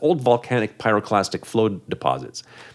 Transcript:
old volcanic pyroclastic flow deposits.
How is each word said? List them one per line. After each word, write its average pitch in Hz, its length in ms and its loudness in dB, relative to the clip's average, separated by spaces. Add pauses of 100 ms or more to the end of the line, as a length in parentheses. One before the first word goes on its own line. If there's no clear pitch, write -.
old 151 200 0
volcanic 120 580 0
pyroclastic 104 640 0
flow 110 240 2
deposits. - 720 -4 (320)